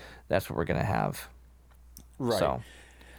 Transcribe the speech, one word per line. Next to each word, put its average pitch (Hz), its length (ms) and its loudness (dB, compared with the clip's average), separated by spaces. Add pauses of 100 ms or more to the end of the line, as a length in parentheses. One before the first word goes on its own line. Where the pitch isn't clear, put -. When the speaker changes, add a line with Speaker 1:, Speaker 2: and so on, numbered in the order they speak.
(280)
Speaker 1:
that's - 220 2
what - 80 -4
we're 82 80 2
gonna - 180 2
have. - 460 0 (880)
Speaker 2:
Right. 117 200 2
Speaker 1:
So. 67 220 2 (580)